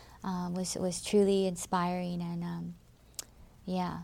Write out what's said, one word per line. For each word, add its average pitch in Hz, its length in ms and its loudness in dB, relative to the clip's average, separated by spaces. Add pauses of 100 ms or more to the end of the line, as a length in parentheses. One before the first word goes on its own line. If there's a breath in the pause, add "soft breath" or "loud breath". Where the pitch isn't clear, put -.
(240 loud breath)
um, 180 300 -2
was, 185 220 -2
was 180 260 -2
truly 196 440 6
inspiring. 180 760 0
And, 170 200 -4
um, 175 320 -6 (920)
yeah. 180 380 -2